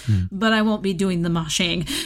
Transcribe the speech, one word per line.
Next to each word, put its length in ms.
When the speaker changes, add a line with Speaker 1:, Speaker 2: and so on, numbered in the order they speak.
Speaker 1:
Mm. 240
Speaker 2:
but 220
I 100
won't 200
be 100
doing 280
the 80
moshing. 580